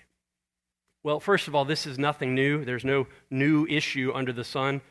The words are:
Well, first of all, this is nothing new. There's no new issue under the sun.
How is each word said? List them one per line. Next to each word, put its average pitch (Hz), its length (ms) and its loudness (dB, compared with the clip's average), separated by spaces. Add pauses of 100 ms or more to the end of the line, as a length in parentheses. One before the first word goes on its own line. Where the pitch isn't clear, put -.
(1040)
Well, 147 180 0
first - 260 2
of 147 80 -6
all, 143 80 4
this 147 240 -2
is 131 100 -8
nothing 139 380 0
new. 143 300 2
There's 123 180 -4
no 135 240 0 (220)
new 147 380 2
issue 139 460 -2
under 127 200 -4
the 117 100 -6
sun. 139 480 -2